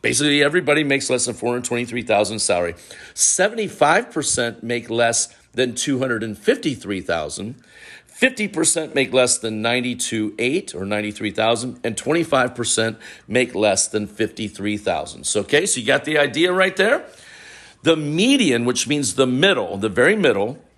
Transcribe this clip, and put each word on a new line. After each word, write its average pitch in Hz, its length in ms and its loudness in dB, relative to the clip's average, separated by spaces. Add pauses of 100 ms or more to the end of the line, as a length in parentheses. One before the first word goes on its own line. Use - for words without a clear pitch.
basically, 143 400 2
everybody 151 400 2
makes 139 260 0
less 127 180 0
than 110 100 -6
four 120 140 -2
hundred 123 160 -4
twenty-three 120 360 -4
thousand 104 380 0
salary. 87 340 0 (400)
Seventy-five 202 960 2
percent 120 540 -4
make 117 260 -6
less 117 380 2 (240)
than 123 240 -2
two 135 240 -2
hundred 120 240 -2
and 107 120 -8
fifty-three 104 640 -2
thousand. 85 540 -6 (520)
Fifty 247 420 -2
percent 160 440 -2
make 131 200 0
less 123 260 4
than 110 240 -6
ninety-two 120 760 -2
eight 135 380 -2
or 95 100 -6
ninety-three 104 460 -4
thousand, 113 540 -2
and 113 120 -4
twenty-five 143 600 0
percent 113 420 -2 (300)
make 123 260 0
less 98 320 2
than 104 220 -4
fifty-three 104 680 -4
thousand. 85 460 -6
So, - 160 0
okay, 143 240 2
so 196 140 -2
you 110 80 -6
got 135 180 2
the 151 140 0
idea 151 340 2
right 185 220 2
there? 208 300 2 (800)
The 160 140 4
median, 156 680 2
which 123 240 0
means 143 260 0
the 131 140 4
middle, 127 480 2
the 104 120 -2
very 135 280 4
middle 123 420 2 (200)